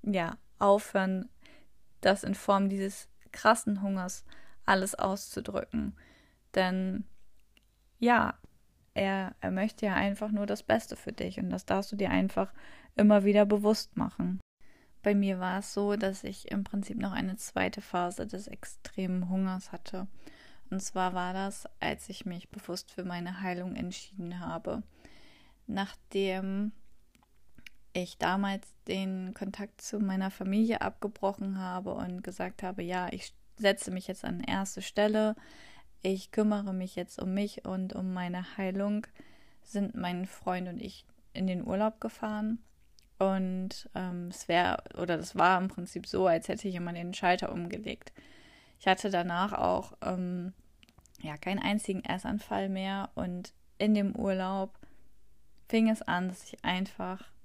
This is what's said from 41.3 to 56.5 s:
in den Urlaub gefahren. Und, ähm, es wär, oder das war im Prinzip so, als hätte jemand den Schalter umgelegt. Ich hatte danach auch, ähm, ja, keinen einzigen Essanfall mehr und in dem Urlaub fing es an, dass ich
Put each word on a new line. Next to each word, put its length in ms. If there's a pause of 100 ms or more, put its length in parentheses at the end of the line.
in 140
den 200
Urlaub 340
gefahren. 640 (560)
Und, 760
ähm, 340
es 180
wär, 380 (100)
oder 220
das 180
war 260
im 80
Prinzip 380
so, 200
als 220
hätte 200
jemand 300
den 160
Schalter 360
umgelegt. 640 (640)
Ich 80
hatte 240
danach 440
auch, 480
ähm, 500 (680)
ja, 160
keinen 200
einzigen 460
Essanfall 640
mehr 460
und 400 (240)
in 160
dem 200
Urlaub 640 (880)
fing 200
es 140
an, 260
dass 160
ich 200